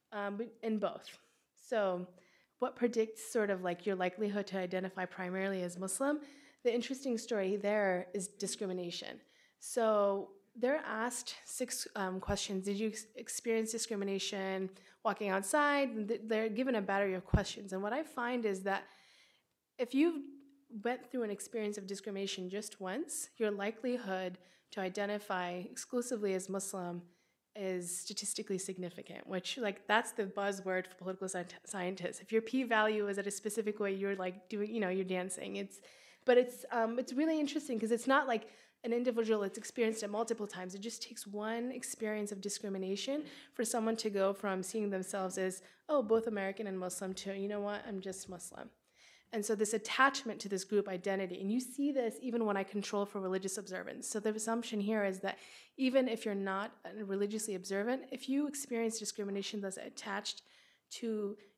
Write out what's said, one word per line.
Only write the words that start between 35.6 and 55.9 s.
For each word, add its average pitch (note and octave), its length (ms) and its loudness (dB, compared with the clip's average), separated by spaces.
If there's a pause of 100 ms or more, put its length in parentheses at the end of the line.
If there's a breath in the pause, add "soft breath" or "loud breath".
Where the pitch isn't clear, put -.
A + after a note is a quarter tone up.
but B3 120 10
it's, B3 340 4
um, A#3 280 2
it's B3+ 120 -2
really D#4 280 4
interesting C#4 400 0
'cause A3 120 2
it's A#3 160 2
not C4+ 200 6
like A3+ 200 0 (360 loud breath)
an A#3 100 0
individual A3+ 480 4
that's G3 160 -2
experienced A3 460 0
it G3+ 60 -4
multiple A3 380 0
times. F#3 280 -8
It G3+ 40 -8
just A3+ 220 -8
takes - 260 -10
one A3 440 -2
experience G#3+ 600 -4
of G3 80 -8
discrimination G3+ 840 -2 (280 loud breath)
for A#3 120 0
someone A3+ 320 2
to A3 120 0
go G3 220 4
from G3 320 0
seeing G#3 260 0
themselves F#3+ 480 -2
as, F#3 240 0 (280 loud breath)
"Oh, D4 120 6
both A3+ 260 4
American G3+ 400 -2
and F#3+ 120 -2
Muslim," F#3 360 -4
to, G3 200 -6
"You G3 120 -2
know G#3 140 -2
what, G3+ 240 -2
I'm G3 140 -4
just F#3+ 300 -8
Muslim." - 400 -12 (640 loud breath)
And G#3 120 0
so A3 100 2
this G#3 180 2
attachment A3 680 2
to G3 80 -6
this F#3+ 160 -2
group G3+ 240 2
identity, F#3+ 500 -2
and G3 100 -2
you B3 120 2
see C#4+ 320 0
this A#3 280 2
even A#3 240 0
when G3+ 120 2
I G3 60 2
control G3+ 420 0
for G3+ 160 -6
religious F#3+ 360 0
observance. F#3 480 -8
So A3 140 -2
the G#3+ 140 0
assumption A3+ 480 -2
here G#3 240 2
is F#3+ 160 -2
that - 160 -2 (400 loud breath)
even C4 320 6